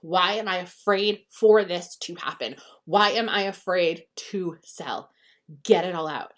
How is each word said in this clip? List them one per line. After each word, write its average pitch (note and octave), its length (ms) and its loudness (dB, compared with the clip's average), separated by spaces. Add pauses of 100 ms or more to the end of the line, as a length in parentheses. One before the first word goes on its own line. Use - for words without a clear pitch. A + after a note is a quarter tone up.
Why F3+ 320 2
am G#3+ 120 -4
I F#3 120 -2
afraid G3+ 640 -2 (100)
for G#3+ 340 6
this F3 380 -6
to F3 140 -10
happen? - 400 -8 (280)
Why G3+ 260 4
am A3+ 200 -2
I G3+ 120 0
afraid F3+ 640 -2 (260)
to F3+ 320 -6
sell?" - 480 -10 (540)
Get F3 200 4
it F3+ 100 -4
all D#3+ 120 -4
out. C#3+ 320 -8